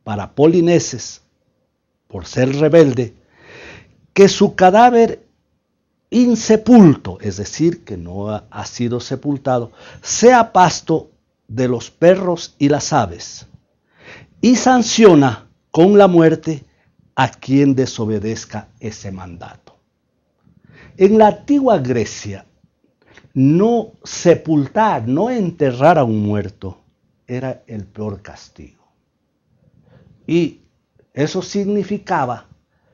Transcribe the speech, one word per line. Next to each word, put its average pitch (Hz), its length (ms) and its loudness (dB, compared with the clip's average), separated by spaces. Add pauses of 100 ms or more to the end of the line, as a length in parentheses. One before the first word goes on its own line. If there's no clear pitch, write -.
para 101 300 -10
Polinices, 165 880 0 (840)
por 90 200 -16
ser 127 300 -2
rebelde, 143 580 2 (1000)
que 196 140 6
su - 260 0
cadáver 226 720 2 (840)
insepulto, 220 1120 4
es 98 160 -8
decir, 147 480 -6
que 104 120 -14
no 90 340 -12
ha, 107 200 -10
ha - 140 -14
sido 120 360 -8
sepultado, 131 720 -6 (280)
sea 233 520 2
pasto 175 580 0 (380)
de 123 200 -4
los 120 220 -6
perros 180 680 0
y 143 100 0
las 143 240 -4
aves, 101 560 -6 (920)
y 233 160 2
sanciona 214 920 2 (240)
con 196 260 4
la 202 80 6
muerte 160 580 0 (540)
a 131 120 0
quien 139 440 0
desobedezca 110 960 -6 (100)
ese 104 320 -14
mandato. 90 680 -20 (1200)
En 196 180 2
la 214 120 6
antigua 247 500 0
Grecia, 113 680 -6 (880)
no 190 600 0 (120)
sepultar, 156 1040 -2
no 175 220 -2
enterrar 165 680 0
a 139 60 2
un 110 160 -2
muerto 101 640 -6 (440)
era 127 400 -10
el 107 180 -14
peor 101 360 -12
castigo. - 640 -20 (1400)
Y 165 340 -4 (540)
eso 156 260 -4
significaba, 196 1080 -6 (460)